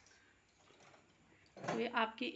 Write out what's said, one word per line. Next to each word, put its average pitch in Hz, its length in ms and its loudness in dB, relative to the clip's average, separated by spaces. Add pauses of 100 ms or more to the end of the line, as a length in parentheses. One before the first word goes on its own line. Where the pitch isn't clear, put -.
(1600)
तो - 220 -2
ये 233 80 2 (100)
आपकी 226 280 2 (100)